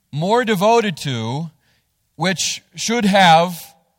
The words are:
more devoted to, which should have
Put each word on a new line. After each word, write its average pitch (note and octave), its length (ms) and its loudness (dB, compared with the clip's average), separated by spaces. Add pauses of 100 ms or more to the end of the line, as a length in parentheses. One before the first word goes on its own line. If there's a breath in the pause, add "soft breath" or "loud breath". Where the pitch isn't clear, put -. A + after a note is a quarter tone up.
(100)
more G3+ 360 -2
devoted G#3+ 520 0
to, C3+ 520 -6 (640)
which - 480 -6 (120)
should A3 300 -4
have F3+ 680 2 (240)